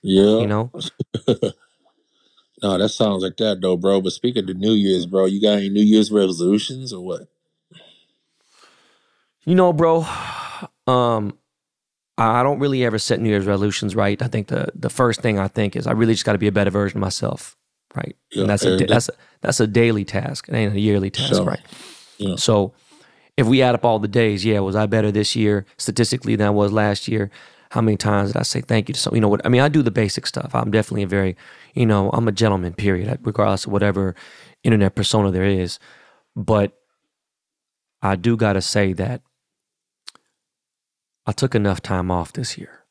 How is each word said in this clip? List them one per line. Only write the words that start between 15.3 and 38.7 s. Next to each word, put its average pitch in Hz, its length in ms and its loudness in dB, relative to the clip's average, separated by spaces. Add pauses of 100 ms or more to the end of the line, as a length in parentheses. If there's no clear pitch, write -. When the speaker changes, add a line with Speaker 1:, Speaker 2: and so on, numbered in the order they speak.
Speaker 2:
I 98 100 0
think 104 280 -2
is - 100 -6
I - 60 0
really 113 220 2
just - 100 -4
gotta 104 140 0
be 104 100 0
a 101 40 0
better 101 180 2
version 101 260 -2
of 98 60 -2
myself, - 560 -6 (360)
right? - 220 -10 (160)
Speaker 1:
Yeah, 98 80 -4
Speaker 2:
And 101 100 2
that's 101 140 0
a 95 40 4
Speaker 1:
every 95 100 2
Speaker 2:
da-, 95 80 2
Speaker 1:
day. 107 80 2
Speaker 2:
that's 120 160 0
a, - 20 -14 (300)
that's - 180 -2
a 110 60 4
daily 110 400 2
task. - 420 -6
It - 60 -6
ain't 107 200 0
a 98 60 0
yearly 101 300 0
task, 131 240 -4
Speaker 1:
Sure. 95 100 2
Speaker 2:
right? - 160 -2 (560)
Speaker 1:
Yeah. 190 200 -6
Speaker 2:
So 107 360 0 (640)
if 123 100 2
we 131 140 4
add 123 140 4
up 117 100 -2
all 110 140 4
the 104 100 -4
days, 104 380 2
yeah, 107 140 2
was 95 160 -2
I 107 100 2
better 104 260 2
this 104 240 0
year 104 300 0 (100)
statistically 123 600 -2
than 104 100 0
I 104 40 2
was 101 220 2
last 104 340 0
year? 107 240 -4 (400)
How 117 100 -2
many 110 160 2
times 101 360 0
did - 60 -2
I - 60 -2
say - 160 -4
thank 110 280 -2
you - 60 -8
to - 60 -6
some-, - 140 -4
you 113 60 2
know 107 80 2
what? 101 160 0
I - 40 0
mean, 123 120 4
I 143 80 4
do 151 140 2
the 120 80 0
basic 101 360 -2
stuff. - 280 -8
I'm 120 160 0
definitely 107 320 0
a 95 60 -4
very, 95 280 0 (380)
you 127 100 2
know, 101 280 2
I'm 117 160 0
a 107 40 -2
gentleman, 95 400 0
period, 98 500 -2
regardless 104 440 0
of - 60 -6
whatever 98 420 0 (480)
internet 104 320 2
persona 101 380 0
there 92 120 0
is. 92 360 -2 (560)
But 104 420 0 (1200)
I 98 140 0
do 113 220 0
gotta 101 260 2
say 101 320 0